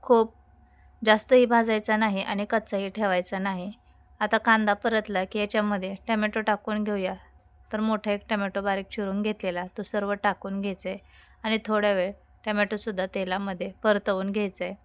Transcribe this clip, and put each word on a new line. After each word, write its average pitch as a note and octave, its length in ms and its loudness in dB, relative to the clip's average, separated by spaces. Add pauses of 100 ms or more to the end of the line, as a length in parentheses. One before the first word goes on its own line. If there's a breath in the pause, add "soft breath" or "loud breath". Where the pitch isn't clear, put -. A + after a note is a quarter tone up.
खूप A3+ 300 4 (680 soft breath)
जास्तही A3+ 440 6
भाजायचा A3 520 2
नाही G#3 260 2
आणि G3+ 220 -4
कच्चाही G#3 440 -2
ठेवायचा F#3+ 500 -2
नाही. F#3+ 320 -4 (500 soft breath)
आता G#3+ 160 0
कांदा G#3+ 360 4
परतला G#3 500 0
की G3+ 160 -4
याच्यामध्ये G#3 540 -2 (140)
टोमॅटो G#3+ 340 0
टाकून G#3+ 420 -2
घेऊया. G3 300 -2 (580)
तर G#3+ 80 -4
मोठा A3 320 -2
एक G3+ 180 -2
टोमॅटो G3+ 320 -2
बारीक G3 260 -2
चिरून G3 340 -4
घेतलेला, G3+ 460 -4
तो G3+ 160 -10
सर्व G3+ 300 -2
टाकून G3 480 -2
घ्यायचा G3 280 -6
आहे G3 80 -8 (460 soft breath)
आणि A3 220 0
थोडा G#3 280 2
वेळ F#3 180 0 (340)
टोमॅटोसुद्धा G#3 600 -2 (100)
तेलामध्ये G3 560 -4 (120)
परतवून G3+ 480 2
घ्यायचा G3 340 -4
आहे. F#3 80 -6 (120)